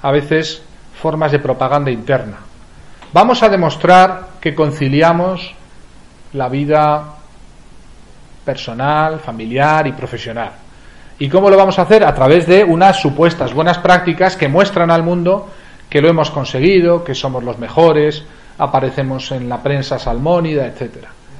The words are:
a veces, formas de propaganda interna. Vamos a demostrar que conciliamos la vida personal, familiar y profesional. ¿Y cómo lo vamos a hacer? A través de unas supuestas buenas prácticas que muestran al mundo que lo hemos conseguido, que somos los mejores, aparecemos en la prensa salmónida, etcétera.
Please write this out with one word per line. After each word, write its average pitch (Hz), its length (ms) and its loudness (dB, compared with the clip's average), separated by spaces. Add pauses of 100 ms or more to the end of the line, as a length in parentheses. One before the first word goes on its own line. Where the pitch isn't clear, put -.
a 139 80 0
veces, 151 500 -2 (400)
formas 156 300 -2
de 143 80 2
propaganda 135 500 -2
interna. 113 480 -4 (760)
Vamos 233 280 4
a 226 80 6
demostrar 185 760 2 (120)
que 156 140 -4
conciliamos 156 1000 -2 (800)
la 131 160 -4
vida 151 680 -2 (1300)
personal, 147 760 -4
familiar 135 680 -2
y 131 40 -6
profesional. 117 600 -10 (640)
¿Y 143 100 -4
cómo 190 220 4
lo 196 80 6
vamos 190 220 4
a 180 40 4
hacer? 214 200 4
A 151 100 2
través 151 320 4
de 185 180 6
unas 180 380 4
supuestas 151 520 0
buenas 165 260 0
prácticas 180 580 2
que 147 100 -2
muestran 170 440 0
al 170 120 2
mundo 175 460 -2 (400)
que 147 120 0
lo 156 80 4
hemos 160 200 0
conseguido, 170 720 0
que 135 120 -8
somos 131 280 -6
los 120 140 -6
mejores, 151 640 0 (340)
aparecemos 135 720 -4
en 123 180 -8
la 120 120 -8
prensa 139 360 -4
salmónida, 151 680 -2
etcétera. - 420 -14 (300)